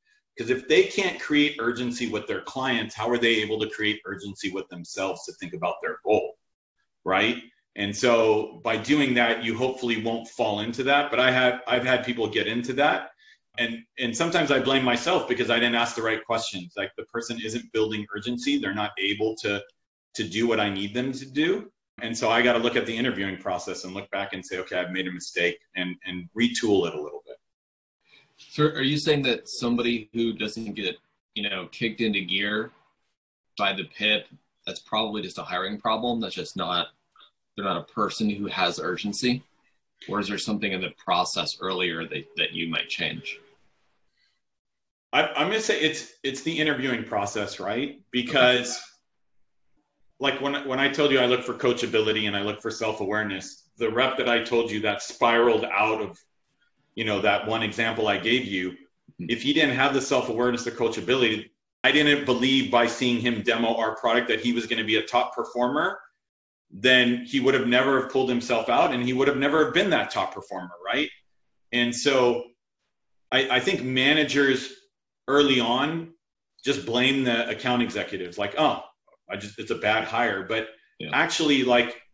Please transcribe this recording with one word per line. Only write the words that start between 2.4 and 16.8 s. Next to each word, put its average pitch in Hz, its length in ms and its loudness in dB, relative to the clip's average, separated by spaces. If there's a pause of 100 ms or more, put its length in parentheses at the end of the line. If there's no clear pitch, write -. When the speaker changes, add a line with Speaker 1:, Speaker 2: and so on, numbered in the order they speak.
Speaker 1:
clients, 120 540 -4
how 110 140 -4
are 120 100 2
they 117 220 4
able 107 180 -2
to 107 100 -2
create 107 360 -2
urgency 98 440 -8
with 95 200 -6
themselves 90 560 -6
to 90 80 -12
think 85 200 -12
about 87 300 -4
their - 200 -6
goal, - 360 0 (640)
right? 104 400 0 (320)
And 101 200 -4
so 113 680 4
by 113 140 0
doing 131 360 2
that, 117 300 2
you 113 120 -2
hopefully 120 460 -2
won't 117 260 -2
fall 107 340 0
into 120 220 -4
that. 143 280 2
But 113 80 2
I 127 120 6
have, 127 360 2
I've 123 180 0
had 123 180 2
people 117 240 -2
get 104 200 0
into 120 260 -4
that. 143 380 0 (460)
And, 117 220 -4 (200)
and 117 160 -2
sometimes 165 340 0
I 135 100 4
blame 131 240 2
myself 127 440 2
because 113 220 0
I 117 100 4
didn't 120 160 2
ask 117 200 0
the 113 60 -4
right 110 240 -2
questions. 95 520 -6
Like, 98 180 -6